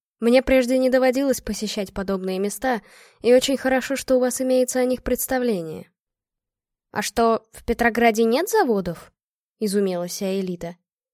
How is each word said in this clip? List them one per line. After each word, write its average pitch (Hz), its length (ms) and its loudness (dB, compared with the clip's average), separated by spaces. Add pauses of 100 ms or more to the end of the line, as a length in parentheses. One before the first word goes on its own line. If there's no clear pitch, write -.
(220)
Мне 240 200 6
прежде 254 360 2
не 262 120 4
доводилось 262 520 2
посещать 202 520 -6
подобные 185 460 -4
места, 208 420 -2 (400)
и 233 120 4
очень 262 240 4
хорошо, 262 400 -2
что - 180 0
у 254 60 4
вас 247 180 -2
имеется 254 400 0
о 254 60 2
них 254 180 -2
представление. 226 880 -4 (1000)
«А - 100 -6
что, 226 500 0
в - 140 -20
Петрограде 233 580 2
нет 254 240 0
заводов?» — 220 640 -2 (480)
изумилась 185 600 -2
Аэлита. 180 560 -6 (360)